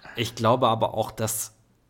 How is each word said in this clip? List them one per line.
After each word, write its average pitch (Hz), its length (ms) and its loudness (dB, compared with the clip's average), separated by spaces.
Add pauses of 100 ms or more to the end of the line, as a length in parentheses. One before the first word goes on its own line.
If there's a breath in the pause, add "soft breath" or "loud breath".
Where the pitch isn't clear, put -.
(140 loud breath)
Ich 113 200 -4
glaube 120 340 4
aber 110 240 2
auch, - 180 -2
dass - 440 -6 (340)